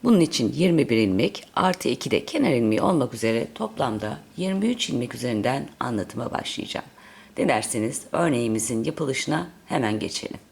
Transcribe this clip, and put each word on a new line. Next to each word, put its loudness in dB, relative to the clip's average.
Bunun 8
için 2
yirmi 4
bir 4
ilmek 2
artı 0
iki -2
de 2
kenar 0
ilmeği 4
olmak 2
üzere 0
toplamda -4
yirmi -2
üç -2
ilmek -4
üzerinden -2
anlatıma -4
başlayacağım. -6
Dilerseniz 0
örneğimizin 0
yapılışına -2
hemen 0
geçelim. -8